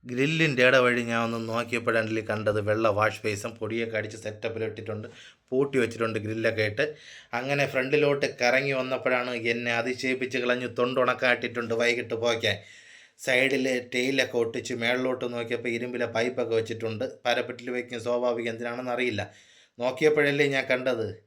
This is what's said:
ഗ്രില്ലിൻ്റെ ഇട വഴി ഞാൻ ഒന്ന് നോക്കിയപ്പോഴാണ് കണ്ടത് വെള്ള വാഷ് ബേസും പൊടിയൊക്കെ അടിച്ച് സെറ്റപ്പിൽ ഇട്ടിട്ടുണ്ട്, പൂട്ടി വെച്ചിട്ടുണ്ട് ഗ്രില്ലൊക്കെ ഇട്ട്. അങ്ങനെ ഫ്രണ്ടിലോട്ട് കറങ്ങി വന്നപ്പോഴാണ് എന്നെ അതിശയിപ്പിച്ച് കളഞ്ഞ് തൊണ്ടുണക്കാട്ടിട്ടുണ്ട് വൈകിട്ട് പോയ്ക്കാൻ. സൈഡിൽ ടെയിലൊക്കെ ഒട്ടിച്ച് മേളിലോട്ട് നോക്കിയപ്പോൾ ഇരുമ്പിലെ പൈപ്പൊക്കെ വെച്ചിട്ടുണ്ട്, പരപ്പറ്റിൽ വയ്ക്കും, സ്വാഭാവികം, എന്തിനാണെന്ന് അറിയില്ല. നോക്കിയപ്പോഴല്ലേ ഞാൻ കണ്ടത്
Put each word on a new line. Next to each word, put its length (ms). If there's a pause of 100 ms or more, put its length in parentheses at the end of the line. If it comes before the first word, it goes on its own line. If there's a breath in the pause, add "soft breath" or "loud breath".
ഗ്രില്ലിൻ്റെ 580
ഇട 80 (100)
വഴി 260
ഞാൻ 140
ഒന്ന് 120 (140)
നോക്കിയപ്പോഴാണ് 800
കണ്ടത് 280 (100)
വെള്ള 180 (100)
വാഷ് 280
ബേസും 340
പൊടിയൊക്കെ 400
അടിച്ച് 240
സെറ്റപ്പിൽ 460
ഇട്ടിട്ടുണ്ട്, 380 (420 loud breath)
പൂട്ടി 340
വെച്ചിട്ടുണ്ട് 420
ഗ്രില്ലൊക്കെ 460
ഇട്ട്. 140 (540 loud breath)
അങ്ങനെ 240 (120)
ഫ്രണ്ടിലോട്ട് 520 (140)
കറങ്ങി 380
വന്നപ്പോഴാണ് 520 (220)
എന്നെ 180 (100)
അതിശയിപ്പിച്ച് 600
കളഞ്ഞ് 260 (100)
തൊണ്ടുണക്കാട്ടിട്ടുണ്ട് 1040
വൈകിട്ട് 420
പോയ്ക്കാൻ. 320 (680 loud breath)
സൈഡിൽ 400 (280)
ടെയിലൊക്കെ 480
ഒട്ടിച്ച് 400
മേളിലോട്ട് 440 (100)
നോക്കിയപ്പോൾ 420
ഇരുമ്പിലെ 300 (100)
പൈപ്പൊക്കെ 420
വെച്ചിട്ടുണ്ട്, 460 (200)
പരപ്പറ്റിൽ 500
വയ്ക്കും, 300
സ്വാഭാവികം, 480
എന്തിനാണെന്ന് 440
അറിയില്ല. 240 (580 loud breath)
നോക്കിയപ്പോഴല്ലേ 680 (100)
ഞാൻ 160
കണ്ടത് 340 (200)